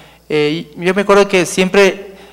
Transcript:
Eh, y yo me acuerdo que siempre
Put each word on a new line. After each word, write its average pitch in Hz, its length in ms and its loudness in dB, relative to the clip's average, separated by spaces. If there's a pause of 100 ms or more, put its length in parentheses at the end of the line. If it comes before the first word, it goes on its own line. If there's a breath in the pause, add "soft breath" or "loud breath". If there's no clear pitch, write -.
(280 loud breath)
Eh, 151 480 -4
y 175 80 -12
yo 185 100 0
me 202 100 -2
acuerdo 202 260 4
que 180 160 0
siempre 185 640 0 (220 loud breath)